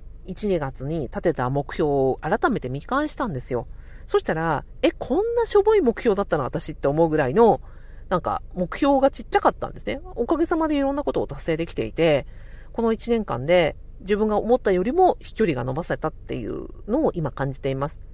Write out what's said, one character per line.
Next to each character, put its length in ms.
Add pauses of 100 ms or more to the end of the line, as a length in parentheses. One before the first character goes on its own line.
(280)
一、 200
二 120
月 260
に 160
立 220
て 100
た 160
目 220
標 180
を 320
改 300
め 80
て 100
見 120
返 260
し 80
た 120
ん 60
で 60
す 140
よ。 120 (400)
そ 140
し 40
た 120
ら、 280 (200)
え、 80
こ 280
ん 160
な 120
し 80
ょ 80
ぼ 100
い 80
目 180
標 160
だ 100
っ 20
た 100
の 60
私 300
っ 20
て 120
思 180
う 40
ぐ 80
ら 100
い 60
の、 260 (500)
な 100
ん 20
か 220 (100)
目 220
標 240
が 100
ち 140
っ 40
ち 100
ゃ 40
か 80
っ 60
た 120
ん 60
で 60
す 80
ね。 120 (160)
お 120
か 100
げ 80
さ 100
ま 120
で 100
い 40
ろ 100
ん 40
な 80
こ 80
と 120
を 20
達 160
成 160
で 80
き 80
て 120
い 80
て、 340 (440)
こ 120
の 100
一 160
年 160
間 220
で 280 (260)
自 140
分 120
が 100
思 200
っ 20
た 120
よ 120
り 80
も 300
飛 120
距 120
離 100
が 80
伸 100
ば 100
せ 140
た 120
っ 40
て 220
い 120
う 200 (200)
の 180
を 100
今 160
感 200
じ 100
て 100
い 40
ま 140
す。 140 (100)